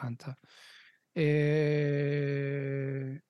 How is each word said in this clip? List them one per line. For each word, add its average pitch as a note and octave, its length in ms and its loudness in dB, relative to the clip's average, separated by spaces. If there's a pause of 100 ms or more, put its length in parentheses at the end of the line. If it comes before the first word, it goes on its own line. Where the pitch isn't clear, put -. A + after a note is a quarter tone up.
Hunter? B2 320 -8 (800)
Eh, C#3+ 2250 0